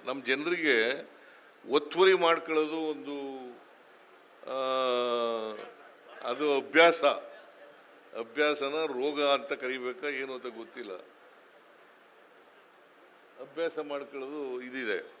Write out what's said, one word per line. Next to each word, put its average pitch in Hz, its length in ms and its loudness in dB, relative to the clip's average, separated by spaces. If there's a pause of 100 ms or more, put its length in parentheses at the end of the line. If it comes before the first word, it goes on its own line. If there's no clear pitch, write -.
ನಮ್ಮ 127 200 -6
ಜನರಿಗೆ 135 840 2 (600)
ಒತ್ತುವರಿ 165 460 4
ಮಾಡ್ಕೊಳ್ಳೋದು 160 600 2
ಒಂದು, 143 400 -6 (1300)
ಆ, 127 80 -6 (1700)
ಅದು 139 280 2
ಅಭ್ಯಾಸ, 160 480 6 (1120)
ಅಭ್ಯಾಸನ 139 560 -2 (120)
ರೋಗ 143 360 -2
ಅಂತ 139 300 2
ಕರಿಬೇಕಾ 127 560 -6
ಏನು 135 260 -6
ಅಂತ 123 120 -10
ಗೊತ್ತಿಲ್ಲ, 113 460 -12 (2500)
ಅಭ್ಯಾಸ 151 380 -4
ಮಾಡ್ಕೊಳ್ಳೋದು 139 840 -8
ಇದಿದೆ. 123 580 -4